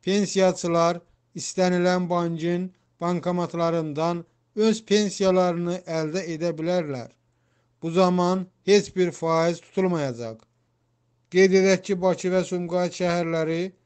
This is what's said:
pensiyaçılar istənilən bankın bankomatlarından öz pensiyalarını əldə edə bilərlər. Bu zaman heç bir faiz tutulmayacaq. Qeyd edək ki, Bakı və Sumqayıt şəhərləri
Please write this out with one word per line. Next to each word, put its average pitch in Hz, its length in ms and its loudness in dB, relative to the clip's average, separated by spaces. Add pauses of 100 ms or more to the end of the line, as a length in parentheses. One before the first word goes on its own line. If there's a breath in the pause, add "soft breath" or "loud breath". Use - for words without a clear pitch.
pensiyaçılar 180 960 2 (340)
istənilən 180 720 0
bankın 175 600 -2 (320)
bankomatlarından 170 1200 -2 (320)
öz 220 300 2
pensiyalarını 185 920 0 (120)
əldə 160 360 -4 (100)
edə 165 240 -4
bilərlər. 156 520 -4 (760)
Bu 165 80 -4
zaman 180 540 2 (200)
heç 202 300 2
bir 180 160 0
faiz 165 500 0
tutulmayacaq. 135 760 -4 (960)
Qeyd 185 280 6
edək 190 240 4
ki, 185 180 -4
Bakı 185 300 0
və 185 140 2
Sumqayıt 175 500 -4
şəhərləri 165 680 -2 (220)